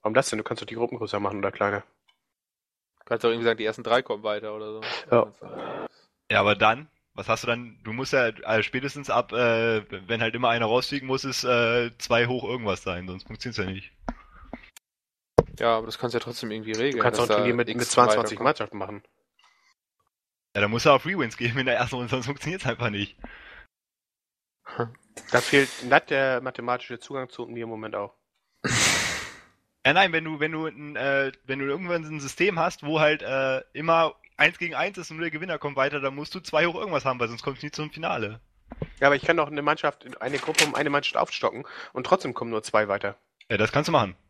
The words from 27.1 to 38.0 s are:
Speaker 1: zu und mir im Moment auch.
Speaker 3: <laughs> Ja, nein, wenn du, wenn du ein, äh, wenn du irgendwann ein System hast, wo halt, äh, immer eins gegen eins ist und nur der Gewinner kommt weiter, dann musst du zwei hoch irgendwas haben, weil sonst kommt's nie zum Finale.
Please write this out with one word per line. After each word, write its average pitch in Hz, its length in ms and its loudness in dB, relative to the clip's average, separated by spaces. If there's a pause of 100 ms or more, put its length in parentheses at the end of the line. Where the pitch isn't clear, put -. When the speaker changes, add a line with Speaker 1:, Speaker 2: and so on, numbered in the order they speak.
Speaker 1:
zu 123 140 -12
und 117 80 -14
mir 117 100 -8
im 113 80 -8
Moment 110 240 -10
auch. 101 220 -8 (480)
Speaker 3:
<laughs> - 80 -2 (1120)
Ja, 139 60 6
nein, 185 180 6
wenn 160 140 0
du, 156 160 -6
wenn 156 100 0
du 160 160 -4
ein, 147 300 -10
äh, 139 340 0 (140)
wenn 135 160 -6
du 139 60 -4
irgendwann 170 360 -2
ein 156 160 -8
System 165 400 -2
hast, 165 260 -2
wo 151 140 0
halt, 151 240 4
äh, 131 400 0 (100)
immer 165 440 2 (200)
eins 156 220 4
gegen 165 160 -6
eins 185 240 -2
ist 165 140 -12
und 156 60 -12
nur 170 80 -4
der 160 40 -4
Gewinner 156 300 -6
kommt 143 160 -6
weiter, 139 240 2
dann 135 160 -2
musst 147 180 -10
du 190 60 -8
zwei 160 260 4
hoch 170 80 0
irgendwas 180 300 -2
haben, 127 160 0
weil 117 80 2
sonst 117 160 -8
kommt's 135 180 -4
nie 147 80 -8
zum 151 220 -8
Finale. 117 480 -4 (580)